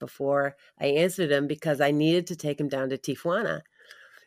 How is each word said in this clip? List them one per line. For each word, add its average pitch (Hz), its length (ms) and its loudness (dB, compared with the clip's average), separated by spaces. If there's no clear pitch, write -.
before 139 560 -2
I 139 80 -2
answered 165 440 2
him 143 160 2
because 147 340 -2
I 147 120 4
needed 160 360 4
to 170 80 -6
take 147 220 -4
him 147 100 -2
down 135 200 -2
to 131 100 -4
Tijuana. 170 640 -4